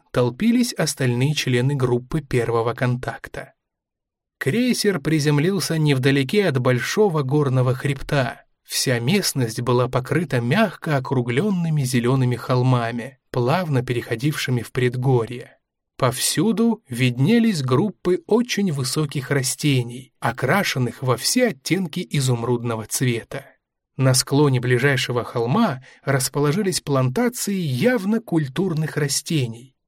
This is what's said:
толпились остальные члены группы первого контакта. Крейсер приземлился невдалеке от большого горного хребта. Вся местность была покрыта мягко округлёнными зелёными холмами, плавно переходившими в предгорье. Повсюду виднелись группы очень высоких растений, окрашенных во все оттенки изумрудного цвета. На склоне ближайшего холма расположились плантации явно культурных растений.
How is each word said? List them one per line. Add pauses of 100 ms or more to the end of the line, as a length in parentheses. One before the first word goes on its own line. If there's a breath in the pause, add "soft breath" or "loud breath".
(120)
толпились
остальные
члены
группы
первого
контакта. (840)
Крейсер
приземлился
невдалеке
от
большого
горного
хребта. (200)
Вся
местность
была
покрыта
мягко
округлёнными
зелёными
холмами, (100)
плавно
переходившими
в
предгорье. (380)
Повсюду
виднелись
группы
очень
высоких
растений,
окрашенных
во
все
оттенки
изумрудного
цвета. (500)
На
склоне
ближайшего
холма (220 loud breath)
расположились
плантации
явно
культурных
растений. (140)